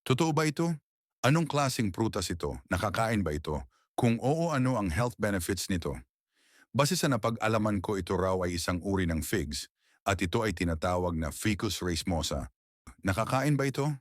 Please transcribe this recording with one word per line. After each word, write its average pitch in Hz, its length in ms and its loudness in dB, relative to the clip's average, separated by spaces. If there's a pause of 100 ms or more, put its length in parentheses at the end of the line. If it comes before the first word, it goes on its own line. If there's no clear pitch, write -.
Totoo 156 320 0
ba 156 160 2
ito? 170 240 -2 (480)
Anong 156 240 6
klaseng 131 480 0
prutas 101 400 -2
ito? 71 240 -4 (160)
Nakakain 107 480 0
ba 80 80 -2
ito? 76 320 -4 (320)
Kung 117 240 4
oo, 160 320 0
ano 131 320 2
ang 95 80 -2
health 120 320 0
benefits 98 480 -2
nito? 82 240 -2 (800)
Base 147 240 2
sa - 80 0
napag-alaman 110 720 2
ko, 95 240 -2
ito 92 160 0
raw 92 240 2
ay 90 160 0
isang 87 240 -2
uri 95 240 0
ng 82 160 0
figs 73 480 -4 (320)
at 98 180 0
ito 98 220 0
ay 107 160 0
tinatawag 90 560 0
na 80 160 -2
Ficus 101 560 -2
racemosa. 80 640 -2 (560)
Nakakain 113 480 0
ba 135 160 0
ito? 139 160 -2 (160)